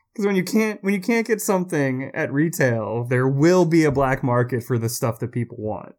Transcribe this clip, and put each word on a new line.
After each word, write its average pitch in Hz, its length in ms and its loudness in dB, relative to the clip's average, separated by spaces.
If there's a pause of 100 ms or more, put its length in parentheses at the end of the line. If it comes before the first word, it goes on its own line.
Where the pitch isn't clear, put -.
(160)
'Cause 202 100 0
when 202 100 2
you 185 80 4
can't, 220 380 0
when 196 120 0
you 190 60 -2
can't 233 260 0
get 214 140 0
something 147 760 -2
at 151 180 -4
retail, 120 760 0
there 127 200 2
will 170 360 4
be 160 200 4
a 147 80 4
black 135 320 0
market 123 400 0
for 123 140 -2
the 113 100 -2
stuff 117 320 -4
that 120 120 -6
people 117 280 -6
want. 107 380 -8